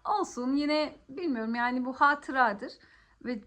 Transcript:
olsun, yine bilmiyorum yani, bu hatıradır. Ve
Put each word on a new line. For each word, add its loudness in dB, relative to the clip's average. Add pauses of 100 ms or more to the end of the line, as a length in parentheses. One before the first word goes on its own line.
olsun, 0
yine 0 (100)
bilmiyorum -2
yani, 0
bu -4
hatıradır. 2 (520)
Ve -4